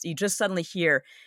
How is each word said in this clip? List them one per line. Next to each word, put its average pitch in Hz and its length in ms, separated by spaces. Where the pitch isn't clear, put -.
you 170 120
just 196 220
suddenly 190 260
hear 160 400